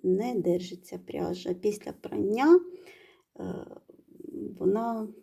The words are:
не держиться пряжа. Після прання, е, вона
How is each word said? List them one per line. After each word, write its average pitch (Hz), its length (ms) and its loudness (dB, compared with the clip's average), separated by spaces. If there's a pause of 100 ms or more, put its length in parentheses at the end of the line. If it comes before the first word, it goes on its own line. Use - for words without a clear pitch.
не 208 320 2
держиться 180 720 -2
пряжа. 180 460 -4
Після 208 380 -4
прання, 220 680 4 (800)
е, - 260 -8 (960)
вона 220 480 0 (160)